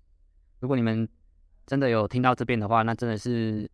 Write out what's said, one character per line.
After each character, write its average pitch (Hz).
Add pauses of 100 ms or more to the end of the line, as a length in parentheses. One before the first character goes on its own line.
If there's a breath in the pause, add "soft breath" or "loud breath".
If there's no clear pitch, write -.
(600)
如 127
果 139
你 123
们 113 (580)
真 139
的 135
有 110
听 123
到 127
这 120
边 120
的 107
话， 113
那 113
真 120
的 110
是 110